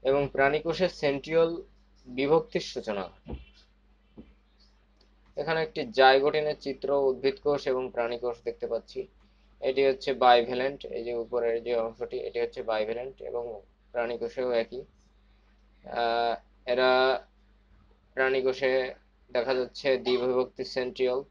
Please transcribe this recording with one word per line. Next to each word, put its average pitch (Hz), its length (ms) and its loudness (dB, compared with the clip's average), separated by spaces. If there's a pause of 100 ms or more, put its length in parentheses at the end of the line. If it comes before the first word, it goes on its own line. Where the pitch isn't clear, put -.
এবং 139 280 2
প্রাণীকোষের 151 580 2
সেন্ট্রিওল 160 720 0 (420)
বিভক্তির 143 560 0
সূচনা 104 420 -6
ঘটে। - 300 -14 (2000)
এখানে 160 200 0
একটি 156 300 -4
জাইগোটিনের 143 680 6
চিত্র, 139 480 0
উদ্ভিদ 131 360 0
কোষ 143 240 0
এবং 127 260 -2
প্রাণী 120 240 -2
কোষ 120 260 -6
দেখতে 117 240 -8
পাচ্ছি। - 400 -8 (520)
এটি 131 260 2
হচ্ছে 135 280 0
বাইভ্যালেন্ট, 123 720 4
এই 117 180 -8
যে 120 120 -6
উপরের 117 480 -2
যে 120 120 -2
অংশটি, 117 440 -4
এটি - 200 -6
হচ্ছে 117 240 -6
বাইভ্যালেন্ট 113 580 -4
এবং 120 400 -8 (300)
প্রাণী 120 260 -4
কোষেও 120 340 -4
একই। 120 300 -2 (1040)
আহ, 117 500 0 (300)
এরা 127 560 2 (920)
প্রাণী 131 280 2
কোষে 131 520 0 (380)
দেখা 123 220 0
যাচ্ছে 127 440 0
দ্বিবিভক্তি 123 680 0
সেন্ট্রিওল 127 680 -2